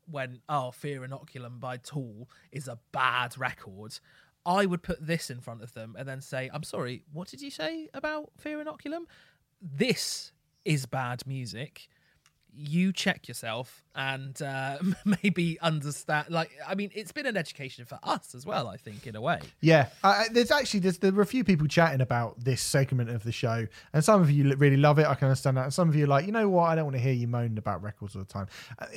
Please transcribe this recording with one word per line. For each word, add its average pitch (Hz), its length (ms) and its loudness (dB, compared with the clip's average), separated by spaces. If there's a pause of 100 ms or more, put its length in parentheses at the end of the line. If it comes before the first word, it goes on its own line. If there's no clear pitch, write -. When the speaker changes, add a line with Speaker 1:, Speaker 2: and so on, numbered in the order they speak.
Speaker 1:
went, 131 400 -8
"Oh, 131 220 -2
Fear 139 360 -8
Inoculum 123 520 -14
by 127 180 -8
Tool 120 520 -10 (220)
is 131 180 -10
a 120 100 -12 (140)
bad 123 440 0
record," 107 640 -8 (460)
I 190 200 4
would 175 180 0
put 160 220 -6
this 165 240 -2
in 123 120 -10
front 117 200 -14
of 113 120 -16
them 113 240 -14
and 131 100 -10
then 131 140 -10
say, 131 320 -6
"I'm 151 100 -8
sorry, 127 400 -8 (100)
what 147 160 -10
did 262 120 -16
you 285 100 -12
say 311 420 -6
about 302 440 -6
Fear 302 260 -8
Inoculum?" 302 400 -8 (580)
This 175 720 -2 (340)
is 139 200 0
bad 123 420 -6
music, 127 600 -10 (680)
you 160 380 0
check - 340 -4
yourself 120 560 -8 (120)
and, 135 460 -6
uh, 135 360 -6 (160)
<laughs> - 300 0
maybe 170 360 0
understand. 151 720 -2
Like, 165 220 -2 (160)
I 185 80 -4
mean, 202 180 -4
it's 202 180 -10
been 294 140 -6
an 240 120 -2
education 139 480 -10
for 131 180 -14
us - 320 -6
as 123 100 -16
well, 139 220 -4
I 101 100 -12
think, 104 300 -14
in 110 80 -10
a 107 60 -10
way. 147 180 0 (220)
Speaker 2:
Yeah. 151 260 8 (160)
I, 190 60 8
I, 202 220 4
there's 240 200 4
actually, 269 300 2
there's, 180 180 2
there 190 120 4
were 202 120 4
a - 20 0
few 247 180 0
people 156 240 4
chatting 143 340 4
about 120 420 -2
this 123 180 0
segment 127 480 0
of 113 140 -6
the 117 80 -4
show, 113 360 -2 (260)
and 151 100 4
some 208 180 8
of 156 80 8
you 143 160 6
li-, 139 100 4
really 139 220 6
love 147 220 8
it. 151 80 6
I 139 80 2
can 139 140 2
understand 131 280 2
that. 131 80 0
And 139 80 -4
some 175 160 4
of 147 60 4
you 151 100 4
are - 20 4
like, 139 180 4
"You 202 60 -4
know 220 180 2
what? 175 200 4
I 160 60 2
don't 160 100 0
wanna 135 140 -2
hear 131 140 2
you 120 140 0
moaning 120 300 0
about 101 240 -4
records 104 340 -10
all 95 80 -8
the - 80 -18
time." 98 160 -6 (320)
Uh, - 60 -12 (120)